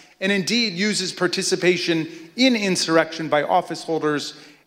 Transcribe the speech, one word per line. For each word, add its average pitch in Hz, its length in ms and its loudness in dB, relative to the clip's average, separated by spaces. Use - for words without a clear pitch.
and 196 140 0
indeed 214 400 0
uses 185 400 -2
participation 170 960 0
in 247 220 4
insurrection 165 720 0
by 147 140 2
office 175 400 0
holders 151 540 -2